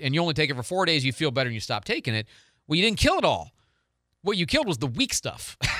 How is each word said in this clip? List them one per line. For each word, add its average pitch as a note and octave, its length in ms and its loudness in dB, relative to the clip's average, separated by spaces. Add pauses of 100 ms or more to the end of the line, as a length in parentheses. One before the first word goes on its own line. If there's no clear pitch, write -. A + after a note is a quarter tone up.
and C3+ 100 0
you D#3+ 60 2
only E3+ 140 0
take D3+ 140 0
it C#3 60 -2
for B2 80 -6
four F3+ 240 0
days, D#3 180 2
you C3+ 80 0
feel D3 200 -2
better B2+ 160 0
and A#2 60 -6
you G#2+ 60 -6
stop G#2 240 -4
taking C3+ 300 -2
it. G#2+ 140 -4 (400)
Well, D3+ 80 0
you F3+ 80 4
didn't A3 140 2
kill E4+ 200 6
it B3 60 0
all. G2+ 280 0 (720)
What G3+ 140 0
you F3 100 0
killed C#4+ 220 2
was D3+ 100 -2
the C#3 80 -2
weak C3 260 -2
stuff. - 500 -8
<laughs> - 40 -2 (140)